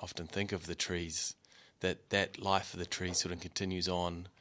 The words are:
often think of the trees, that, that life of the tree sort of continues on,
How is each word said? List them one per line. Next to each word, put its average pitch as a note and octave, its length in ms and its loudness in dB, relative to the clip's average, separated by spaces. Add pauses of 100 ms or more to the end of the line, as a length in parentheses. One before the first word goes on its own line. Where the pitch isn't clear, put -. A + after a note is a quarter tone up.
often F2 240 -6
think G2+ 260 0
of F2+ 140 -2
the F2 80 -4
trees, - 640 -2 (460)
that, - 280 2
that G2 320 2
life F#2+ 320 2
of F2+ 60 -6
the F2 80 -2
tree F2+ 260 -2
sort F2 200 2
of E2 60 -6
continues F#2 480 -2
on, F2 420 0 (120)